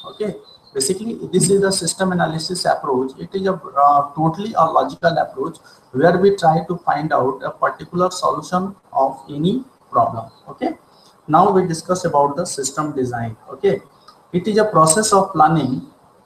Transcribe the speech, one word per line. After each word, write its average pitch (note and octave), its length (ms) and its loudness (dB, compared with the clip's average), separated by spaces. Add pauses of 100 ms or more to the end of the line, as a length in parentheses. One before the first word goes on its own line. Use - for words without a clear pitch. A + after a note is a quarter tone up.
(100)
Okay, G#3 240 -6 (400)
basically, F#3+ 400 -4 (180)
this F3 160 2
is G3 120 4
the G3 100 2
system F#3 420 -2
analysis E3+ 520 -4
approach. C3 540 0
It E3+ 160 -12
is F#3+ 120 -2
a, F#3+ 80 2
uh, C#3+ 600 2
totally E3 400 -2
a D#3+ 100 4
logical C#3 540 0
approach D3+ 400 -6 (340)
where E3+ 260 4
we G3 180 4
try E3+ 300 2
to F3 120 -4
find D3+ 340 -2
out C3 320 0
a D#3 60 -6
particular E3+ 600 -4
solution F3 640 -4 (180)
of C3+ 360 -2
any E3+ 360 -2 (260)
problem. A#2+ 400 0 (180)
Okay, D#4+ 240 -6 (560)
now F3 240 4
we F#3 160 2
discuss F3 360 -4
about C#3+ 320 2
the C#3+ 80 -4
system D3 520 -6
design. A#2+ 400 -4 (140)
Okay, - 300 0 (520)
it F3+ 160 -2
is G#3 100 2
a G#3+ 60 4
process G3 480 4
of F#3+ 200 4
planning. D#3 540 2 (400)